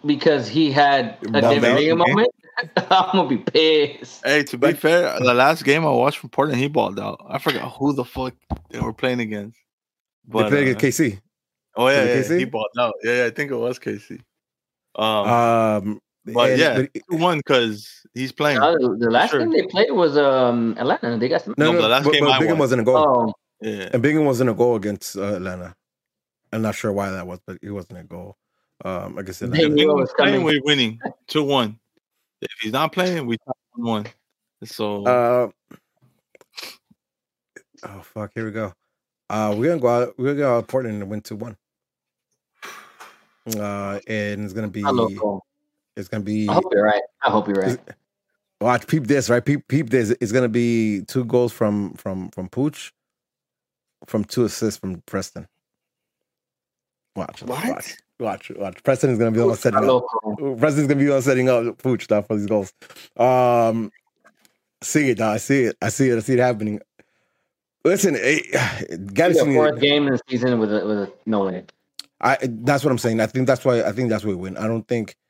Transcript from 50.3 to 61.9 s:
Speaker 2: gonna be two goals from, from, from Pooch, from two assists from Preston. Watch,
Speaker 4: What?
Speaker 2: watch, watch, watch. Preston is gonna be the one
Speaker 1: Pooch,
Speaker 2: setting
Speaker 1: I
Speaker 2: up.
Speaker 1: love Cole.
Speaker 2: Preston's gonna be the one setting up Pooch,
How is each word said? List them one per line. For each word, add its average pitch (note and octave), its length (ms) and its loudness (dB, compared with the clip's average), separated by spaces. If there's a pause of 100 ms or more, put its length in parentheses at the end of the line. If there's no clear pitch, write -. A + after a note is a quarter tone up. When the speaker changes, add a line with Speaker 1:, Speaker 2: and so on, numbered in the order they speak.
Speaker 2:
gonna B2+ 160 2
be A2+ 580 0
two B2+ 180 -4
goals A#2+ 280 0
from, G#2 420 -2
from, F#2 360 -8
from F#2 200 -12
Pooch, - 420 -6 (1120)
from G#2+ 200 -2
two B2 200 -2
assists G#2 340 -4
from F#2 280 -8
Preston. F#2 400 -10 (1700)
Watch, - 300 -12
Speaker 4:
What? D3 240 -6
Speaker 2:
watch, - 280 -8 (240)
watch, G2+ 360 -8
watch. F#2+ 260 -10
Preston C3+ 280 2
is A2+ 80 0
gonna A2+ 120 2
be A2 80 0
the A#2+ 80 2
one A#2 80 2
Speaker 1:
Pooch, - 80 -10
Speaker 2:
setting A#2 160 2
Speaker 1:
I - 40 2
Speaker 2:
up. C3 60 4
Speaker 1:
love B2+ 140 4 (200)
Cole. B2+ 360 -6
Speaker 2:
Preston's D3 300 2
gonna C#3+ 120 2
be C#3+ 60 4
the C#3+ 60 2
one C3+ 100 0
setting B2+ 260 2
up A#2 300 0
Pooch, B2+ 300 -2